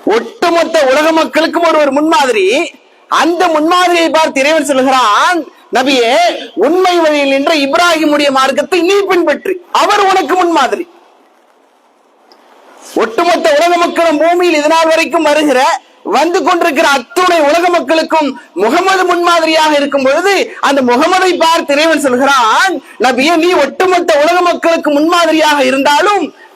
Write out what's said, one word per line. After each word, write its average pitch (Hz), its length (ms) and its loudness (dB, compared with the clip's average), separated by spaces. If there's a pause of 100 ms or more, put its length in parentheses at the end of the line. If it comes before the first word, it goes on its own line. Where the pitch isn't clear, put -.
ஒட்டுமொத்த 320 840 0
உலக 302 220 2
மக்களுக்கும் 320 520 0
ஒரு, 311 160 2
ஒரு 285 120 0
முன்மாதிரி. 277 800 0 (360)
அந்த 330 400 0
முன்மாதிரியை 339 680 0
பார்த்து 302 260 0
இறைவன் 294 260 0
சொல்கிறான், 269 800 0 (280)
"நபியே, 254 440 0 (380)
உண்மை 359 440 2
வழியில் 302 280 0
நின்ற 277 260 0
இப்ராஹிமுடைய 302 760 0
மார்க்கத்தை 269 520 -2
நீ 359 120 0 (140)
பின்பற்றி, 349 540 -2 (100)
அவர் 381 280 0
உனக்கு 381 360 0
முன்மாதிரி." 339 540 -2 (2000)
ஒட்டுமொத்த 330 640 0
உலக 339 200 2
மக்களும் 330 400 0
பூமியில் 339 420 0
இது 294 80 -2
நாள் 320 200 2
வரைக்கும் 320 360 0
வருகிற, 294 560 0 (240)
வந்து 302 400 0
கொண்டிருக்கிற 330 440 0
அத்துணை 339 520 0
உலக 330 300 2
மக்களுக்கும் 311 720 -2 (120)
முகமது 359 520 0
முன்மாதிரியாக 330 680 0
இருக்கும் 285 280 -2
பொழுது, 330 580 0
அந்த 277 200 0
முகமதை 330 560 0
பார்த்து 330 360 0
இறைவன் 302 260 0
சொல்கிறான், 269 840 0 (180)
"நபியே, 262 360 0
நீ 339 160 0
ஒட்டுமொத்த 349 640 0
உலக 339 260 2
மக்களுக்கு 330 500 -2
முன்மாதிரியாக 311 720 0
இருந்தாலும் 294 680 0 (220)